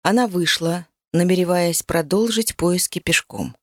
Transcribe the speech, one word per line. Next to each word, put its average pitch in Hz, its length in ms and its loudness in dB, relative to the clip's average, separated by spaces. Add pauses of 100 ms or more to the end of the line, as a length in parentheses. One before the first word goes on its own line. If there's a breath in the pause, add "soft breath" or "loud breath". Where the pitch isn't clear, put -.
она 226 260 2
вышла, 175 600 -2 (240)
намереваясь 175 720 2
продолжить 214 720 0
поиски 180 440 0
пешком. - 640 -4